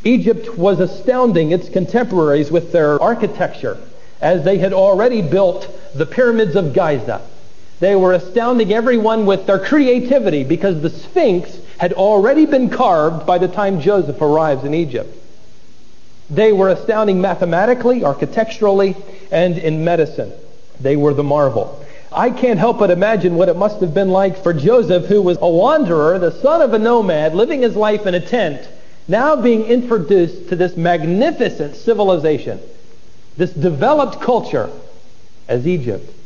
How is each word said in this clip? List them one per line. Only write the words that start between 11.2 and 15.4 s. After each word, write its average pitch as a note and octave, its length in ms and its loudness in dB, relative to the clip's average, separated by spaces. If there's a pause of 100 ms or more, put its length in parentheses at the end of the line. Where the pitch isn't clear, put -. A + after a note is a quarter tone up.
had F3+ 160 0
already G#3+ 540 4
been C4 240 2
carved E3 560 2
by F3+ 100 2
the F#3 100 2
time G3 340 -2
Joseph D3 380 0
arrives D3+ 440 2
in C#3+ 100 -4
Egypt. D#3 420 -4 (1120)